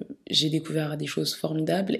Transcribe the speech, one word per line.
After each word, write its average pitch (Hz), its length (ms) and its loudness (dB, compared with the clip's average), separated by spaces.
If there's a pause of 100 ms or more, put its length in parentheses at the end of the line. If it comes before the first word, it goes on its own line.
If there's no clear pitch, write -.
(300)
j'ai 151 200 4
découvert 156 480 0
des 147 100 -4
choses 156 280 -2
formidables 160 640 0